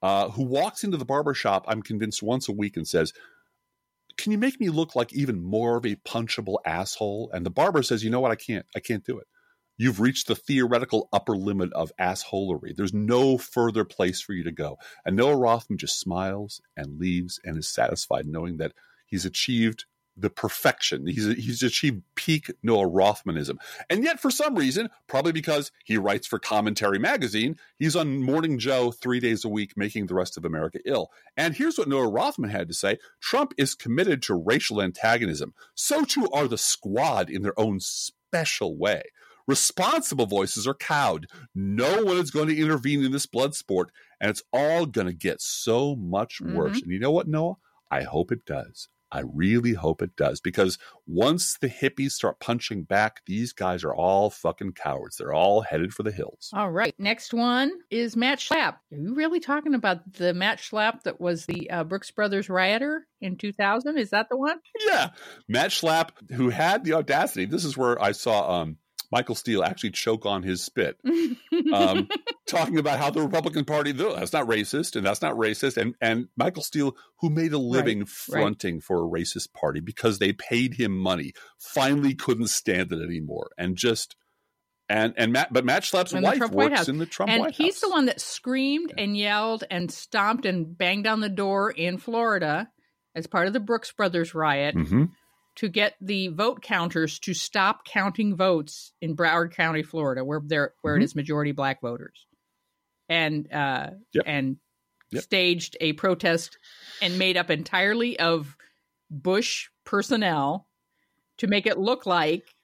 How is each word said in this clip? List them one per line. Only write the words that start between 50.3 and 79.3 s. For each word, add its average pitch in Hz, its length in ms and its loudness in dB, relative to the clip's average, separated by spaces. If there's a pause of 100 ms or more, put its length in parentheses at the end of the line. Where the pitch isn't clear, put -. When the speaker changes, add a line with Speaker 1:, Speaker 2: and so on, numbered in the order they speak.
Speaker 1:
because 92 360 2 (280)
once 123 560 0
the 135 80 0
hippies 135 440 -2
start - 280 -2
punching 113 420 -4
back, 104 440 0
these 110 260 -4
guys 90 300 -2
are 78 120 -2
all 98 360 4
fucking 90 420 -4
cowards. - 440 -6
They're - 140 -6
all 95 300 6
headed 87 320 -2
for - 100 -8
the 107 80 -2
hills. - 420 -10
Speaker 2:
All 202 180 -2
right. 196 260 0
Next 214 360 -4
one 247 380 2 (200)
is 233 260 -2
Matt 262 220 0
Schlapp. 294 340 0 (180)
Are 151 60 -12
you 175 160 -6
really 320 260 0
talking 294 360 0
about 190 380 -2
the 175 200 0
Matt 190 240 0
Schlapp 220 460 -2
that - 180 -6
was 175 240 -2
the, 170 240 -6
uh, 170 160 -4
Brooks 190 260 -8
Brothers 202 380 -2
rioter 226 580 0 (140)
in 185 160 -6
two 202 160 -6
thousand? 254 460 0
Is 208 100 -2
that 214 180 0
the 247 100 -2
one? 302 200 0 (300)
Speaker 1:
Yeah. 180 240 2 (360)
Matt 135 220 2
Schlapp, 165 400 2 (220)
who 123 180 2
had 165 340 2
the 156 100 0
audacity. 143 520 0
This 165 180 -4
is 139 140 -4
where 123 240 2
I 101 100 4
saw, 98 500 0
um, 78 160 -6 (340)
Michael 120 240 0
Steele 101 280 0
actually 95 280 -2
choke 110 340 -2
on 101 160 -2
his 92 220 -4
spit, - 420 -2
Speaker 2:
<laughs> 330 680 0
Speaker 1:
um, 95 360 2 (380)
talking 165 320 0
about 143 200 0
how 143 120 0
the 160 100 0
Republican 156 420 0
Party, 147 300 0
"No, 170 220 -2
that's - 180 -4
not 107 140 0
racist, 113 480 0
and 101 100 -2
that's 101 160 0
not 147 140 0
racist." 113 420 0
And, 117 240 0
and 113 340 0
Michael 156 280 -2
Steele, 139 340 0 (220)
who 170 100 0
made 160 240 0
a - 20 -2
Speaker 2:
Right, 139 80 0
Speaker 1:
living 123 360 2
Speaker 2:
right. 101 100 -6
Speaker 1:
fronting 101 720 -2
for 92 240 0
a - 20 -2
racist 85 460 -4